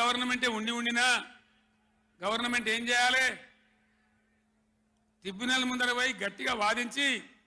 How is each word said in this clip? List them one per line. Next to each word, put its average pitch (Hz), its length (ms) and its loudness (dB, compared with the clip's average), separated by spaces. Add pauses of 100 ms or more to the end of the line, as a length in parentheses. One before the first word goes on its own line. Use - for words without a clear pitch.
గవర్నమెంటే 247 460 0
ఉండి 220 260 -2
ఉండినా 240 540 2 (960)
గవర్నమెంట్ 226 460 0
ఏం 233 200 -2
చేయాలి? 247 480 2 (1800)
ట్రిబ్యునల్ 247 440 -2
ముందర 247 280 0
పోయి 247 220 0
గట్టిగా 202 400 -4
వాదించి, 233 720 0 (180)